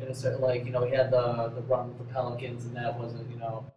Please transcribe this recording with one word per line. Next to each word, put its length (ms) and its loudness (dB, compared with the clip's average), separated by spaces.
in 60 -6
a 60 -4
certain, 280 0
like, 240 4
you 60 -4
know, 140 2
he 80 0
had 180 6
the, 440 4
the 60 -4
run 260 2
with 100 -10
the 60 -10
Pelicans, 520 -4
and 100 -8
that 240 -2
wasn't, 320 -6
you 60 -10
know 280 -6